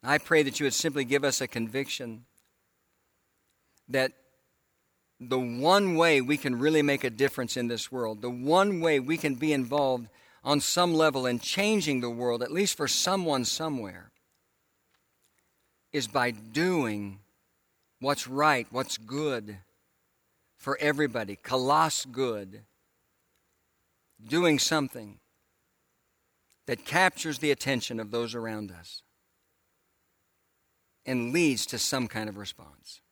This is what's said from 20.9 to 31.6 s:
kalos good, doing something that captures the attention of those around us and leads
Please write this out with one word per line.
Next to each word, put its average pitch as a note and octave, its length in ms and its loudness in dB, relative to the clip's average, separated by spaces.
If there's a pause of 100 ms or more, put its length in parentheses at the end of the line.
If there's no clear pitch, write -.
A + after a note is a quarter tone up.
kalos C3+ 680 2
good, G#2+ 520 -4 (1600)
doing D3+ 360 2
something B2 600 -2 (1500)
that B2 180 -6
captures E3 540 0
the D3+ 120 2
attention B2+ 480 -2
of G#2 120 -8
those A#2 240 -4
around A2 360 -8
us F2 320 -18 (2000)
and B2 260 -2
leads D3 360 2